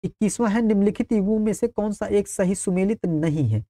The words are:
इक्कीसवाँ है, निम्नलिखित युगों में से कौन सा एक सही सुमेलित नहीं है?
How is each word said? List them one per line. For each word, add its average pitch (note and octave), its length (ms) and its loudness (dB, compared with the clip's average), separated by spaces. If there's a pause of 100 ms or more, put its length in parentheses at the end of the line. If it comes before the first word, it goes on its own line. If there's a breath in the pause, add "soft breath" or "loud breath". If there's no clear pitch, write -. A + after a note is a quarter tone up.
इक्कीसवाँ G#3+ 460 -2
है, A3 140 0
निम्नलिखित G#3 500 2
युगों G#3+ 260 2
में G#3+ 140 0
से A#3 160 -2
कौन G#3+ 240 -4
सा G#3 140 -6
एक G3+ 200 0
सही F#3+ 300 0
सुमेलित G3 480 -2
नहीं D#3 400 0
है? G#2+ 240 0